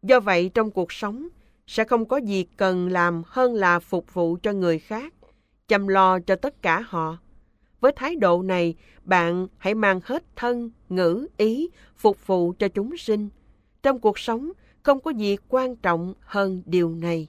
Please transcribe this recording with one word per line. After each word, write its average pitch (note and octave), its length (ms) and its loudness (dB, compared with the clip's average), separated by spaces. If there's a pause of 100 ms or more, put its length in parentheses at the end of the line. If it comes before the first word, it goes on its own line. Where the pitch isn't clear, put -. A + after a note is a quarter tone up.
Do B3 180 6
vậy, F#3+ 340 0
trong A3 180 0
cuộc F3+ 200 -4
sống, A3+ 360 -10 (400)
sẽ - 160 -2
không A3+ 220 0
có B3+ 120 -2
gì G3+ 260 -2 (140)
cần F#3 300 0
làm F3 380 0
hơn B3+ 280 0
là F3+ 260 2
phục - 340 -6
vụ F3 300 0
cho G#3 100 0
người F3 260 0
khác, A#3 340 -12 (540)
chăm G3+ 200 2
lo F#3+ 320 4
cho F#3+ 160 0
tất C4 260 -8
cả F3+ 260 0
họ. E3 300 -6 (640)
Với C4+ 160 4
thái D4+ 200 -6
độ F#3 280 2
này, F3 320 0 (280)
bạn F3+ 440 0 (100)
hãy G3+ 180 -2
mang G3+ 280 2
hết D4 200 -6 (120)
thân, A#3+ 360 -4 (180)
ngữ, F#3 380 0 (100)
ý, A#3 320 0 (280)
phục - 300 0
vụ F3+ 320 2
cho G3+ 80 0
chúng A3 300 -6
sinh. G#3 320 -4 (540)
Trong C4 160 0
cuộc G#3+ 200 0
sống, B3+ 320 -6 (320)
không C#4 160 2
có D#4+ 120 -6
gì G#3 260 -2 (120)
quan B3+ 260 -2
trọng F3 440 -2
hơn F#3+ 460 -4
điều E3+ 300 0
này. E3 340 -4